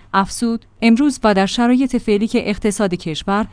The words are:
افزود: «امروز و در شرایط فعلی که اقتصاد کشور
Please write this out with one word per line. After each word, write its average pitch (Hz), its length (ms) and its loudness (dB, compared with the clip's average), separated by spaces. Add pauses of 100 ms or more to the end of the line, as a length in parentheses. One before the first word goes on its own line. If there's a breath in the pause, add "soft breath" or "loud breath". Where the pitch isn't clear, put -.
(140)
افزود: 226 520 -2 (160)
«امروز 247 420 4
و 214 100 4
در 196 120 2
شرایط 247 500 0
فعلی 214 320 0
که 220 220 -2
اقتصاد 202 440 -2
کشور 196 600 -4